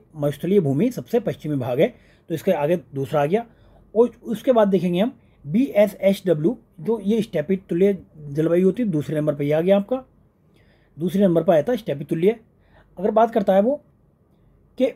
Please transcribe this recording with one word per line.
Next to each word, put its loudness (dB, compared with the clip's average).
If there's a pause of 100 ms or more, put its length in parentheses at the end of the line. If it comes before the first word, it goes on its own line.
(160)
मरुस्थलीय 0
भूमि 0
सबसे -4
पश्चिमी -6
भाग -2
है, 2 (360)
तो -6
इसके -2
आगे 0
दूसरा -4
आ 2
गया। -2 (500)
और 4 (120)
उसके -2
बाद 4
देखेंगे 0
हम -2 (280)
बीएसएचडब्ल्यू, 0 (220)
जो -4
ये 0
स्टेपी -2
तुल्य 0 (300)
जलवायु 2
होती 0
है, -2
दूसरे -4
नंबर -2
पर -4
ये 0
आ 0
गया 4
आपका, -4 (960)
दूसरे -2
नंबर 4
पर 4
आया 4
था -2
स्टेपी -8
तुल्य। 0 (580)
अगर -2
बात 2
करता 0
है 6
वो 0 (960)
कि 4 (100)